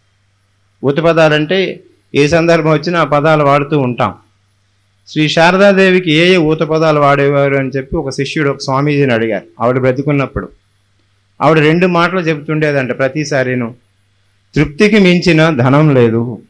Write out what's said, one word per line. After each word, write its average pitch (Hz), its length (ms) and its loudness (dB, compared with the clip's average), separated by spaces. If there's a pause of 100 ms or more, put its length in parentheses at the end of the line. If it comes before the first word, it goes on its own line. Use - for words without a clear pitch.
(840)
ఊత 139 140 -2
పదాలంటే 160 800 0 (360)
ఏ 147 120 2
సందర్భం 165 440 0
వచ్చినా 165 300 -2
ఆ - 20 0
పదాలు 151 400 0
వాడుతూ 143 360 0
ఉంటాం. 120 340 -2 (920)
శ్రీ 156 220 -2
శారదాదేవికి 185 800 2
ఏ 170 220 2
ఏ 185 40 2
ఊత 156 220 0
పదాలు 160 400 0
వాడేవారు 143 560 2
అని 135 140 -4
చెప్పి 135 260 -8
ఒక 143 140 -6
శిష్యుడు 139 400 -4
ఒక 139 100 -6
స్వామీజీని 139 540 0
అడిగారు 110 500 -4
ఆవిడ 123 140 0
బ్రతికున్నప్పుడు. 131 720 -2 (920)
ఆవిడ 156 180 4
రెండు 160 280 2
మాటలు 180 320 0
చెబుతుండేదంట 151 760 -4
ప్రతిసారిను. 131 800 -4 (800)
"తృప్తికి 156 440 2
మించిన 175 500 2
ధనం 143 440 2
లేదు, 117 560 0